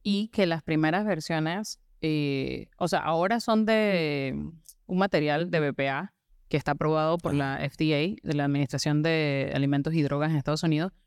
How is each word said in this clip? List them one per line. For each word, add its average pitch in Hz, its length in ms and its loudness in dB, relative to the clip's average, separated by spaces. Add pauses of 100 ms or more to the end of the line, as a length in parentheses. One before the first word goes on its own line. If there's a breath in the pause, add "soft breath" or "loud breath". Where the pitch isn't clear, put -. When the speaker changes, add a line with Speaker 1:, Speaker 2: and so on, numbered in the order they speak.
Speaker 1:
Y 202 260 -2
que 196 180 0
las 165 180 -2
primeras 160 420 0
versiones, 165 720 -4 (220)
eh, 139 640 -2 (120)
o 175 100 0
sea, 175 120 0
ahora 170 380 0
son 220 260 0
de 165 720 0 (520)
un 180 120 -2
material 165 540 2
de 165 80 2
B 143 120 0
P 139 160 -2
A 143 240 -4 (360)
que - 80 -2
está 147 160 -2
aprobado 156 460 2
por 165 140 -4
Speaker 2:
Ajá. 139 260 0
Speaker 1:
la 147 60 -4
F 143 140 -6
D 156 160 2
A, 160 320 -2
de 151 80 0
la 143 120 0
Administración 143 580 0
de 143 500 2
Alimentos 143 400 2
y 160 80 4
Drogas 143 300 0
en 156 40 2
Estados 147 280 0
Unidos, 160 280 2 (140)